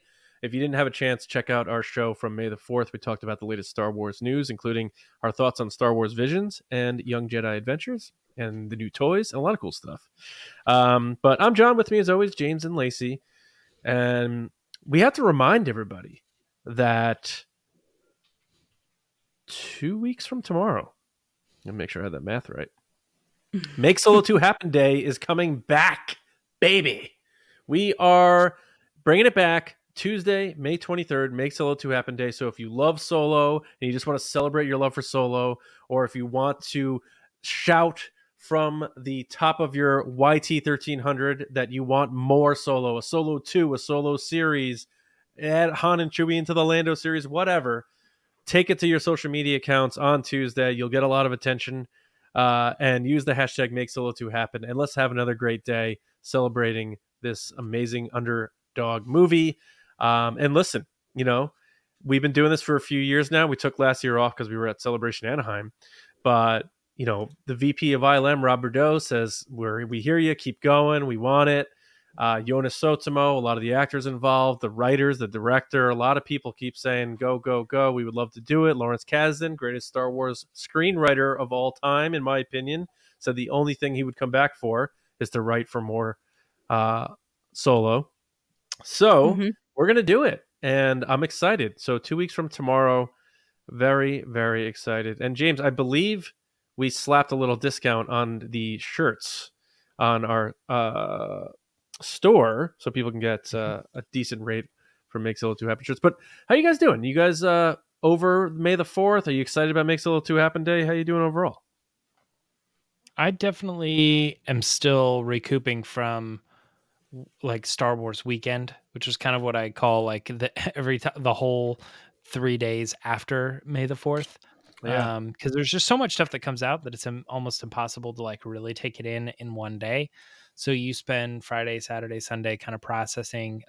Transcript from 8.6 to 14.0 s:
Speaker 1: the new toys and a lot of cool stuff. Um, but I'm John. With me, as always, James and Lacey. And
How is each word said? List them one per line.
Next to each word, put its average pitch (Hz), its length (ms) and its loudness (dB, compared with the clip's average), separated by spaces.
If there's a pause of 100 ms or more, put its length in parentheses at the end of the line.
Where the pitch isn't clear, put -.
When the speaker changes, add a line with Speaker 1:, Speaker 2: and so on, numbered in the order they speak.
Speaker 1:
the 110 80 -8
new 110 120 -8
toys 185 440 0
and 135 60 -6
a - 20 -4
lot 180 120 0
of 208 60 -6
cool 85 140 -8
stuff. - 360 -16 (580)
Um, 123 540 4
but 135 200 6
I'm 226 120 6
John. 240 220 6
With 220 160 2
me, 214 80 4
as 180 100 2
always, 190 240 2
James 156 300 -4
and 165 100 -6
Lacey. 127 460 -4 (640)
And 120 680 0 (340)